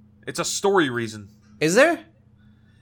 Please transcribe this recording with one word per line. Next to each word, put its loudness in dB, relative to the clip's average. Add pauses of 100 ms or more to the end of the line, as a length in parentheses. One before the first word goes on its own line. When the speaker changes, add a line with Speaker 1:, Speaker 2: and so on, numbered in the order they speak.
(260)
Speaker 1:
It's -10
a -6
story 0
reason. -8 (300)
Speaker 2:
Is 0
there? 4 (760)